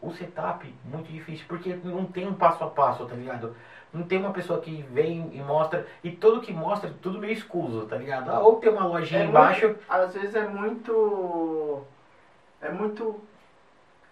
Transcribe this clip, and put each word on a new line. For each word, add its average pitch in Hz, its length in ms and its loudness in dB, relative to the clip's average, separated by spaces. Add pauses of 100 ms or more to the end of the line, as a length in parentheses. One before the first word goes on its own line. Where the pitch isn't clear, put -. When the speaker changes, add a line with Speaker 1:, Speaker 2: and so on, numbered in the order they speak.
Speaker 1:
o 175 100 -10
setup, 156 640 -8 (100)
muito 160 280 -10
difícil, 160 360 -12
porque 175 360 -6
não 180 220 -6
tem 180 220 -6
um 190 60 -4
passo 165 300 4
a 147 40 -2
passo, 135 380 0
tá 120 80 -12
ligado? 113 420 -8 (380)
Não 165 100 -6
tem 185 140 0
uma 196 140 -2
pessoa 175 280 -4
que 156 220 -8 (100)
vem 160 400 0
e 135 80 -12
mostra, 151 460 0 (180)
e 170 80 -6
todo 226 300 4
que 214 100 -10
mostra, 156 480 -4
tudo 190 200 -6
meio 214 140 -4
escuso, 123 520 -6
tá - 100 -6
ligado? 135 360 -6
Ah, - 80 0
ou 226 160 10
tem 226 160 4
uma 190 140 2
lojinha 170 360 0
Speaker 2:
É 175 40 2
Speaker 1:
embaixo. 190 420 8
Speaker 2:
muito, 208 200 -2
às 185 280 2
vezes 202 180 -4
é 214 140 0
muito, 180 1400 -2 (760)
é 151 100 -8
muito 214 520 -4 (920)